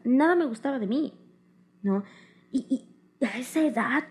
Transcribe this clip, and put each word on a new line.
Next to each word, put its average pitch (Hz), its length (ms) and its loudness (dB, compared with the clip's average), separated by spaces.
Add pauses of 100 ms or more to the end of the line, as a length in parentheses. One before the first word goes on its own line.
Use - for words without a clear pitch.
nada 285 320 4
me 349 80 2
gustaba 269 360 -4
de 208 80 -4
mí, 262 260 -2 (680)
¿no? 196 220 0 (480)
Y, 262 140 -4 (560)
y 269 40 0
a 214 120 -4
esa 311 280 -2
edad, 247 460 0